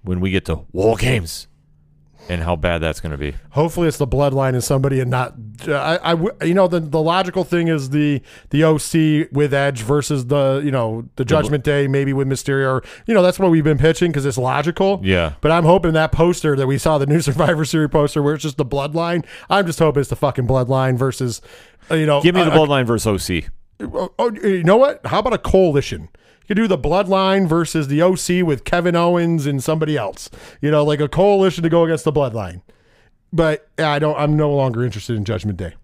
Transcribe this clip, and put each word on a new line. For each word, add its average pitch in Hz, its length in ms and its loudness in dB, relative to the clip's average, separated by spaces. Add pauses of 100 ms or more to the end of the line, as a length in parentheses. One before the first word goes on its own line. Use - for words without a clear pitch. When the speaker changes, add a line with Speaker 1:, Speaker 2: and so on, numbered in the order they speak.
Speaker 1:
When 90 180 -4
we 95 100 0
get 92 140 0
to 82 160 -4 (100)
War 104 260 2
Games 104 520 -4 (800)
and 87 140 -4
how 87 120 -2
bad 85 240 -2
that's 78 220 -4
gonna 76 180 -8
be. 71 160 -6 (160)
Speaker 2:
Hopefully 165 380 0
it's 147 80 -4
the 147 100 -2
Bloodline 135 440 0
and 127 120 -2
somebody 135 380 0
and 123 100 -4
not, 127 240 -4 (320)
uh, 151 60 -4
I, 151 400 -2
I - 20 4
w-, 170 280 -4
you 170 120 0
know, 190 140 4
the, 170 100 0
the 160 240 -2
logical 180 400 0
thing 170 240 0
is 147 240 -2
the, 147 320 0 (280)
the 147 120 2
O 160 160 4
C 156 540 0
with 139 200 0
Edge 139 300 0
versus 139 440 -2
the, 139 380 0
you 143 60 0
know, 117 320 -2
the 123 140 -16
Speaker 1:
The 131 80 -2
Bl- 117 60 -8
Speaker 2:
Judgment 147 340 0
Day, 143 240 2
maybe 139 240 0
with 135 160 0
Mysterio. 135 400 0
Or, 131 160 -2 (220)
you 226 80 2
know, 190 80 6
that's 180 180 2
what 190 100 4
we've 160 140 4
been 151 140 2
pitching 160 340 2
'cause 139 140 -2
it's 131 120 -2
logical. 151 640 -2
Speaker 1:
Yeah. 90 380 2
Speaker 2:
But 151 100 2
I'm 165 140 2
hoping 170 300 4
that 156 180 2
poster 165 420 2
that 131 140 0
we 135 100 0
saw, 156 200 2
the 139 80 0
new 147 140 2
<laughs> - 20 -4
Survivor 156 420 0
Series 156 260 0
poster 147 320 0
where 147 120 0
it's 147 100 -10
just 147 140 -6
the 143 80 -2
Bloodline, 151 580 -4 (260)
I'm 196 160 2
just 165 140 -4
hoping 147 220 2
it's - 80 -6
the 131 60 -4
fucking 135 300 -2
Bloodline 131 500 0
versus, 123 440 -4 (500)
uh, 165 60 0
you 156 100 0
know, 143 160 2
Speaker 1:
Give 175 140 4
me 185 60 4
Speaker 2:
uh, - 20 4
Speaker 1:
the 160 80 2
Bloodline 143 340 4
versus 113 220 0
O 104 80 2
C. 90 300 -4 (340)
Speaker 2:
Oh, - 360 -6
oh, 240 160 0
you 190 300 -2
know 180 140 6
what? 277 300 2
How 139 120 -2
about 240 140 -2
a 214 60 -2
coalition? 147 640 0 (400)
You - 60 -20
could 202 80 -2
do 226 120 2
the 185 100 0
Bloodline 190 680 0
versus 160 400 0
the 147 140 2
O 185 140 4
C 180 260 0
with 151 220 -2
Kevin 175 320 0
Owens 170 500 2
and 139 160 -2
somebody 156 340 -2
else. 107 320 -8 (320)
You 147 100 0
know, 151 140 4
like, 151 160 0
a 151 80 0
coalition 190 560 2
to 165 40 2
go 170 160 4
against 160 200 -2
the 156 80 0
Bloodline. 110 500 -4 (680)
But 156 360 0 (100)
I 151 200 0
don't, 151 200 0
I'm 151 180 0
no 151 160 2
longer 127 320 0
interested 113 320 -6
in 104 80 -4
Judgment 101 340 -4
Day. 87 260 -10